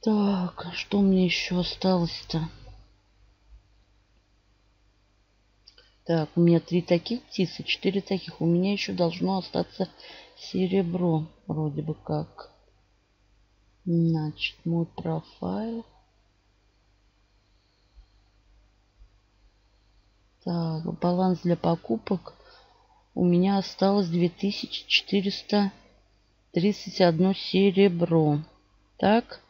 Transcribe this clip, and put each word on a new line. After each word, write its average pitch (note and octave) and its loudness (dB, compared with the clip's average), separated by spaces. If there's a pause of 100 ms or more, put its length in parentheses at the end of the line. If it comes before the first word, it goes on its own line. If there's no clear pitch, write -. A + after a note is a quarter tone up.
Так, G3+ 0
что - -2
мне F#3+ 6
ещё F3+ -2
осталось-то? E3+ -2 (3500)
Так, D#3+ 0
у F3 2
меня E3+ 6
три F3 -2
таких F3 -2
птицы, - -6
четыре G3 -2
таких. F#3+ -8
У D#3+ -2
меня F3 2
ещё G3 -6
должно F3+ -2
остаться - -6 (480)
серебро, F3 0 (200)
вроде D3+ -4
бы D#3 -6
как. - -10 (1300)
Значит, E3 -2
мой E3 -2
профайл. F#3 -8 (4000)
Так, E3 -4
баланс F3+ 0
для E3+ 2
покупок. - -4 (800)
У F3+ 0
меня F3+ 4
осталось G3 0
две F3 0
тысячи - -6
четыреста G3 0 (800)
тридцать F#3+ -2
одно F3+ 4
серебро. E3+ 4 (580)
Так. A3 0